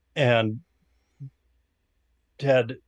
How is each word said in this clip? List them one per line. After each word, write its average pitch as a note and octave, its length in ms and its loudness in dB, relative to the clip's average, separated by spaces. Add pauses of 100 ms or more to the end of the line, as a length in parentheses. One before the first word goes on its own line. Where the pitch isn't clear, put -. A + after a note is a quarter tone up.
(160)
And A#2+ 440 0 (1800)
Ted, C3 380 0 (120)